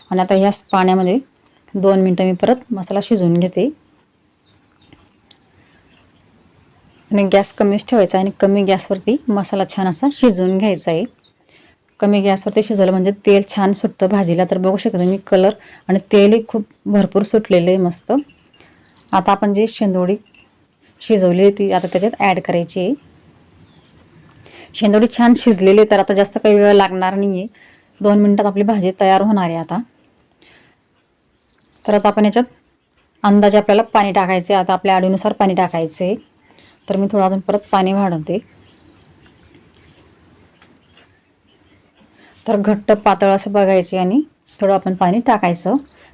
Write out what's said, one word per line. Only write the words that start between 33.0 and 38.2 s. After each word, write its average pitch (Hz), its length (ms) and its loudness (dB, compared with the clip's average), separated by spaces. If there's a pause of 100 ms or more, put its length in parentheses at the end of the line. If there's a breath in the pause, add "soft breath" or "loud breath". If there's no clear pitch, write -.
अंदाजे 208 360 4
आपल्याला 208 240 2
पाणी 208 300 0
टाकायचं 185 420 -2
आहे, 190 80 2
आता 185 100 -2
आपल्या 190 220 0
आवडीनुसार 190 380 0
पाणी 196 220 0
टाकायचं 170 500 -4
आहे. 185 100 -4 (760 soft breath)
तर 196 80 -4
मी 196 160 -2
थोडं 202 120 0
अजून 190 160 -2
परत 196 180 -4 (120)
पाणी 190 220 0
वाढवते. 180 460 -4 (4000 soft breath)